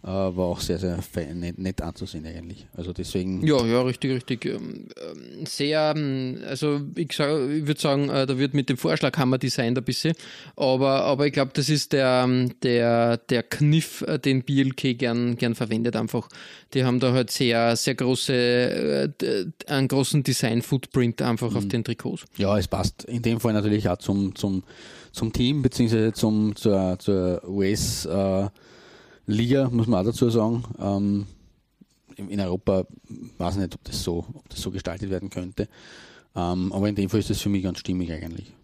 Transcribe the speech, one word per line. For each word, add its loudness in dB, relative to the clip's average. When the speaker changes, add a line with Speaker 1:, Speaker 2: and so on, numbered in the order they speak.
Speaker 1:
äh, -14
war -2
auch -4
sehr, -2
sehr -4
fe-, -8
nett, -8
nett -6
anzusehen -10
eigentlich. -14
Also -8
deswegen -2
Speaker 2:
Ja, 4
ja, 2
richtig, -2
richtig. -6
Ähm, -8
ähm, -14
sehr, 0
ähm, -2
also 0
ich -4
sag, 0
ich -2
würd 0
sagen, 2
äh, 2
da 0
wird 2
mit 2
dem 2
Vorschlaghammer 2
designt 0
ein -2
bisschen. 0
Aber, 2
aber 2
ich 0
glaub, 0
das 0
ist 0
der, 4
ähm, 2
der, 4
der 0
Kniff, 2
äh, -2
den 2
B 2
L 2
K -2
gern, 0
gern 0
verwendet -2
einfach. -2
Die 2
haben 2
da 2
halt 2
sehr, 2
sehr 0
große, 0
äh, 2
d-, -2
einen 2
großen 2
Design-Footprint 0
einfach 0
auf 0
Speaker 1:
Mhm. -2
Speaker 2:
den 0
Trikots. -6
Speaker 1:
Ja, 4
es 0
passt -2
in -4
dem 2
Fall 2
natürlich 2
auch 0
zum, 0
zum, -2
zum -4
Team, 2
beziehungsweise 2
zum, 2
zur, 2
zur 0
U -2
S, 0
äh, 0
Liga, 2
muss 2
man 4
auch 2
dazu 2
sagen. 2
Ähm, 0
in, -12
in -4
Europa 0
weiß -2
ich -2
nicht, -4
ob -18
das -8
so, -4
ob -20
das -12
so -6
gestaltet -8
werden -4
könnte. -6
Ähm, -2
aber 0
in -2
dem 0
Fall 2
ist -4
das 0
für -2
mich 0
ganz -4
stimmig -4
eigentlich. -10